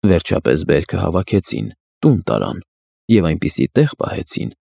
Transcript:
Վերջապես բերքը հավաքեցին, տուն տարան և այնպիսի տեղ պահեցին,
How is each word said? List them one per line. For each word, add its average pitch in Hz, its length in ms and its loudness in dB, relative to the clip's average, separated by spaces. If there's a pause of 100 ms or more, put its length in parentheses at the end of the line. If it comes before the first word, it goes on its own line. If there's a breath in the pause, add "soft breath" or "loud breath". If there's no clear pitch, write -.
Վերջապես 87 600 2
բերքը 76 340 0
հավաքեցին, 92 680 -2 (340)
տուն 143 180 4
տարան 53 380 -4 (500)
և 101 180 4
այնպիսի - 420 -2
տեղ 147 240 2
պահեցին, - 580 -8 (160)